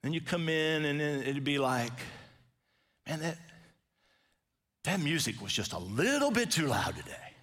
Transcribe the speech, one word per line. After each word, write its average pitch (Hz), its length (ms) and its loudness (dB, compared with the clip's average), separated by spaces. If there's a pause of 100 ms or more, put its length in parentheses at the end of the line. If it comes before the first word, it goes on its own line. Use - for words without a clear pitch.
Then 147 120 -2
you 165 80 -2
come 165 260 0
in, 156 380 2
and 143 120 0
then 147 240 0
it'd 139 220 -2
be 143 140 2
like, 127 340 2 (1120)
"Man, 156 140 -4
that, 160 180 -2 (1500)
that 185 160 2
music 143 400 0
was 101 120 -6
just - 200 -2
a 78 60 -4
little 190 520 2
bit 233 200 2
too 160 160 2
loud - 280 0
today." - 220 -12 (260)